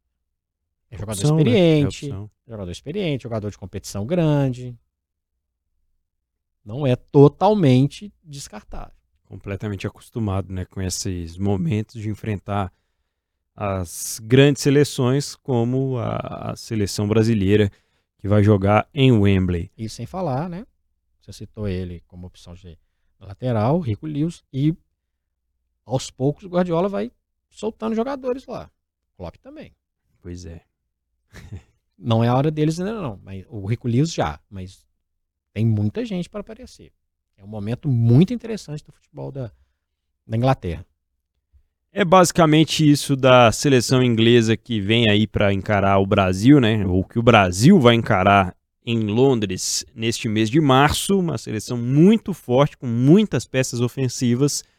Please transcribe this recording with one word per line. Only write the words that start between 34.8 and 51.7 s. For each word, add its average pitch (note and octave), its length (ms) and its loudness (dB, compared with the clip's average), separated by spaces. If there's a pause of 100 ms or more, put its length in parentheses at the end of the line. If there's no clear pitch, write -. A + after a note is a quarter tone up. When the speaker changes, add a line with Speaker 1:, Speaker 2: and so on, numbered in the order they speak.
Speaker 1:
tem G#2+ 120 -2
muita G#2+ 400 -2
gente F3+ 240 -8
pra G#3 100 -14
aparecer. A3 520 -20 (460)
É G2+ 60 -20
um F#2+ 40 -20
momento A2 420 -8
muito A#2+ 440 4
interessante G3+ 500 -10
do - 80 -20
futebol C#3 400 -18
da, C3 200 -12 (760)
da A2+ 120 -6
Inglaterra. A#2 480 -2 (1040)
Speaker 2:
É G3+ 140 -2
basicamente D#3+ 840 4
isso C#3+ 260 2
da B2+ 360 6
seleção C3 500 2
inglesa A2+ 540 4
que A2+ 240 -6
vem A2 300 2
aí G#2 180 4
pra G2+ 240 0
encarar G2 480 0
o G2 60 2
Brasil, G2+ 560 4
né? A2 240 0
Ou F#2 180 0
que - 160 -6
o A#2 40 -2
Brasil A#2 560 6
vai A#2+ 160 6
encarar G2+ 600 2 (300)
em A#2 220 -4
Londres G#2+ 760 0 (100)
neste A2+ 360 -6
mês A2 200 0
de D3 120 2
março. D3 580 2
Uma E3 180 -4
seleção A#2+ 400 -8